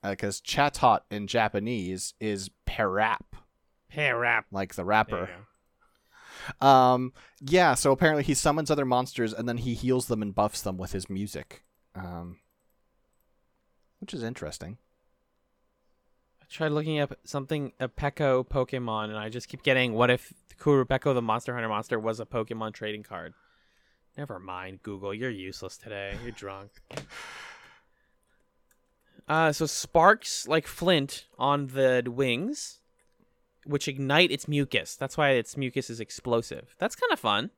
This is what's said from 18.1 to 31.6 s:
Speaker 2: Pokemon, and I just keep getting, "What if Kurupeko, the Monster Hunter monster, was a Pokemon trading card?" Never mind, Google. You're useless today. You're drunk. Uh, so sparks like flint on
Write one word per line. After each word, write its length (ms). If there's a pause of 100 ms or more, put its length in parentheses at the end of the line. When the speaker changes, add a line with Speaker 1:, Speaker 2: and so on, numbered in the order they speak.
Speaker 2:
Pokemon, 600
and 120
I 120
just 180
keep 160
getting, 300
"What 160
if 240 (260)
Kurupeko, 540
the 80
Monster 320
Hunter 160
monster, 280
was 220
a 60
Pokemon 480
trading 300
card?" 300 (840)
Never 200
mind, 460
Google. 300
You're 160
useless 480
today. 460
You're 100
drunk. 380 (2500)
Uh, 260
so 120
sparks 840
like 200
flint 580 (140)
on 280